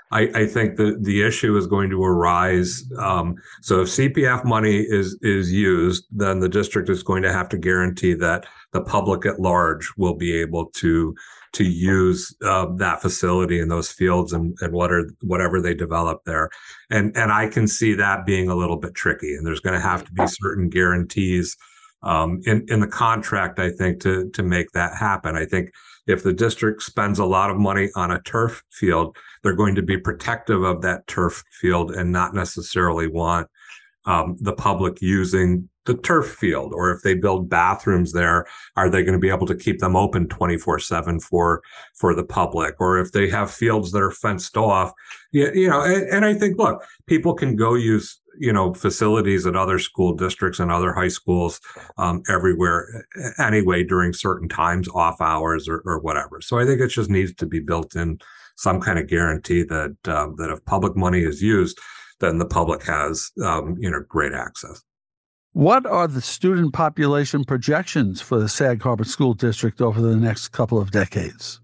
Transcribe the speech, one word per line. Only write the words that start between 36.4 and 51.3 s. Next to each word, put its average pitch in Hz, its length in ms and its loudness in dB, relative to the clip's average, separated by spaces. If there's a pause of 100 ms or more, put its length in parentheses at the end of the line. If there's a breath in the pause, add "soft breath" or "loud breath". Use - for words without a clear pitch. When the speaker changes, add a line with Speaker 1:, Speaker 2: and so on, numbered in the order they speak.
Speaker 1:
Or 90 180 0
if 90 100 -8
they 98 120 2
build 92 360 0
bathrooms 87 600 2
there, 85 340 2 (300 loud breath)
are 92 120 4
they 92 140 2
gonna 90 160 2
be 92 100 2
able 92 180 0
to 87 80 -2
keep 98 260 -4
them 92 160 2
open 92 320 2
twenty-four 85 500 -2
seven 82 420 -4
for, 85 420 2 (320 loud breath)
for 87 200 2
the 85 100 -2
public? 80 540 -2
Or 92 200 2
if 90 140 -4
they 98 160 2
have 101 220 -2
fields 107 420 0
that 101 100 0
are 92 80 2
fenced - 460 -4
off, 98 360 2 (400 loud breath)
you, 143 200 4
you 185 160 4
know, 143 140 2
and, 185 260 0
and 202 160 2
I 214 100 4
think, 202 240 0
look, 180 240 0 (240 loud breath)
people 160 280 2
can 127 200 0
go 113 200 2
use, 110 460 0 (200)
you 117 120 2
know, 92 200 2
facilities 98 720 2
at 90 100 0
other 95 220 2
school 90 360 0
districts 92 460 -2
and 87 100 0
other 87 220 2
high 90 160 0
schools, 87 520 -2 (360 loud breath)